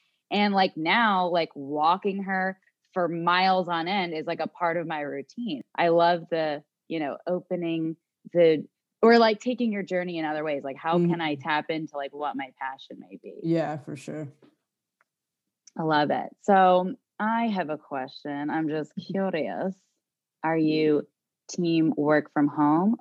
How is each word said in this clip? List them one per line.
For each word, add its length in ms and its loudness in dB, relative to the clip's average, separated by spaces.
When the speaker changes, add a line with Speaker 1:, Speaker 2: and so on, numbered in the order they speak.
Speaker 1:
And, 240 2
like, 220 2
now, 520 2
like, 260 0
walking 680 -2
her 340 -2
for 160 0
miles 600 2
on 200 -2
end 260 -2
is, 120 -6
like, 140 -4
a 80 -4
part 280 -2
of 100 -4
my 140 -6
routine. 600 -8
I 120 4
love 420 4
the, 320 -2
you 120 -4
know, 160 -4
opening 680 -4
the, 340 4
or, 160 8
like, 220 4
taking 320 -2
your 100 -4
journey 360 -4
in 80 -4
other 180 -4
ways. 180 -4
Like, 140 -8
how 220 0
Speaker 2:
Mm-hmm. 140 4
Speaker 1:
can 80 -2
I 160 -2
tap 340 -2
into, 260 -6
like, 160 -6
what 240 -6
my 240 -10
passion 400 -12
may 220 -18
be? 200 -16
Speaker 2:
Yeah, 360 -2
for 180 -14
sure. 320 -12
Speaker 1:
I 40 -4
love 280 2
it. 180 -2
So 520 4
I 300 -2
have 220 -4
a 80 -6
question. 720 -8
I'm 180 -2
just 280 -6
Speaker 2:
<laughs> 140 -10
Speaker 1:
curious. 640 -4
Are 140 0
you 500 2
team 480 2
work 360 2
from 160 2
home 520 2